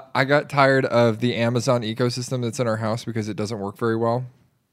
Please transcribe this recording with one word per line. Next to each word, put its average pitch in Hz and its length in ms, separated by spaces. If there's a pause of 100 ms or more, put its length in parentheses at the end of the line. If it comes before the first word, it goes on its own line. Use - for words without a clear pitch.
(160)
I 131 100
got 147 240
tired 135 360
of 117 340
the 120 160
Amazon 120 460
ecosystem 123 600
that's 117 180
in 123 80
our 110 100
house 113 280
because 110 240
it 104 60
doesn't 104 240
work 98 180
very 113 200
well. 117 280 (480)